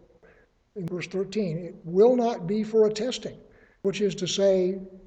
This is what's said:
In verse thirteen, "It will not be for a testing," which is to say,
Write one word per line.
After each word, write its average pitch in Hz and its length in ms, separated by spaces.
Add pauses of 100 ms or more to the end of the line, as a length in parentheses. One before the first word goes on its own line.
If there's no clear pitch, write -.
(760)
In 190 100
verse 165 220
thirteen, 190 500
"It 175 260
will 202 320
not 233 300
be 208 180
for 220 220
a 214 80
testing," - 440 (440)
which 196 200
is 196 140
to 180 120
say, 190 520 (280)